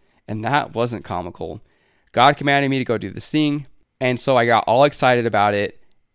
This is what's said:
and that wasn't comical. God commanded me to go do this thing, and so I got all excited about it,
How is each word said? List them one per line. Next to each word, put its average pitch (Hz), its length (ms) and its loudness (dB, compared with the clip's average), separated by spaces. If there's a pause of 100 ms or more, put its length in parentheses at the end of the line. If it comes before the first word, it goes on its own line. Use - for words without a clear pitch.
(280)
and 110 160 -8
that 139 300 -2
wasn't 117 300 -4
comical. 87 580 -10 (500)
God 139 260 4
commanded 139 320 0
me 135 100 -2
to 127 60 -4
go 113 120 -2
do 101 140 -8
this - 180 -14
thing, 151 380 -2 (320)
and 127 200 -2
so 135 160 0
I 120 120 4
got 113 180 4
all 123 180 4
excited 127 440 2
about 104 260 2
it, 101 260 -4 (360)